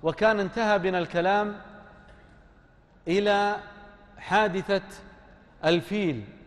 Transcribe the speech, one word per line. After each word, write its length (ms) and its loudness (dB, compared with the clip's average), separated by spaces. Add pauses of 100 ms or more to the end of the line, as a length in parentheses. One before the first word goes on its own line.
وكان 380 2
انتهى 380 2
بنا 200 0
الكلام 560 0 (1500)
إلى 480 2 (640)
حادثة 640 0 (840)
الفيل 600 0 (220)